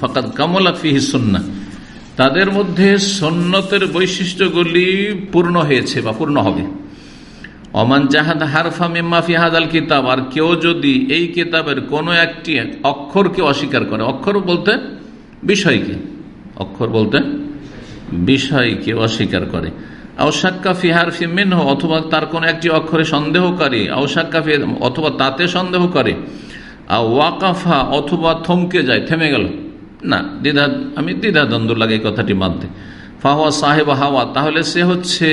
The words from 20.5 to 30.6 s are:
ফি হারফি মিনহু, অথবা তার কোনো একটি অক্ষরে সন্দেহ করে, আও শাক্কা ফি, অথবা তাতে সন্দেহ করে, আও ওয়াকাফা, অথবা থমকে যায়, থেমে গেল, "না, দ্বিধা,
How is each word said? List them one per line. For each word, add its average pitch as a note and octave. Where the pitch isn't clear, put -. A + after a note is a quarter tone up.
ফি F3+
হারফি E3+
মিনহু, F3
অথবা D#3+
তার D#3
কোনো E3
একটি E3
অক্ষরে D#3+
সন্দেহ D#3
করে, B2+
আও C3+
শাক্কা E3
ফি, D#3
অথবা C#3
তাতে C3+
সন্দেহ F3+
করে, F#3+
আও A2+
ওয়াকাফা, E3+
অথবা D3
থমকে F3
যায়, A#2
থেমে D#3+
গেল, A2+
"না, F#2
দ্বিধা, C#3+